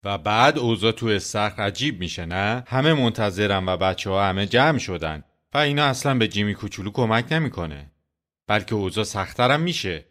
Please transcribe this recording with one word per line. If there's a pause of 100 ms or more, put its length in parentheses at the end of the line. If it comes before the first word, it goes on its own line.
و
بعد
اوضاع
تو
استخر
عجیب
می‌شه،
نه؟
همه
منتظرن
و
بچه‌ها
همه
جمع
شدن (300)
و
اینا
اصلاً
به
جیمی
کوچولو
کمک
نمی‌کنه، (580)
بلکه
اوضاع
سخت‌ترم
می‌شه.